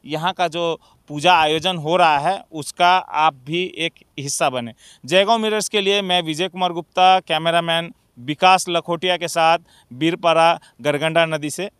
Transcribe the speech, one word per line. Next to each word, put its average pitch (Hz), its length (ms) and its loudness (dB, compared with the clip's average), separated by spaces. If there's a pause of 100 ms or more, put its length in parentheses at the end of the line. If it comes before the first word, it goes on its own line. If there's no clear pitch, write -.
यहाँ 156 260 -4
का 180 160 -2
जो 165 320 -4 (280)
पूजा 147 260 4
आयोजन 160 420 2
हो 160 200 -2
रहा 160 220 4
है 170 340 -2
उसका 175 460 2
आप 156 360 -2
भी 156 420 -6
एक 165 160 -6 (260)
हिस्सा 143 320 -2
बने। 120 220 -6 (340)
जयगांव 196 320 2
मिरर्स 220 300 -2
के 214 120 -2
लिए 202 220 0
मैं 180 200 0
विजय 160 260 -6
कुमार 180 240 -4
गुप्ता, 185 480 2
कैमरामैन 170 720 -2 (260)
विकास 175 500 2
लखोटिया 175 480 -2
के 170 120 -6
साथ 165 300 2 (340)
बीरपारा 165 680 2 (200)
गरगंडा 156 460 0
नदी 151 240 -6
से। 185 280 -10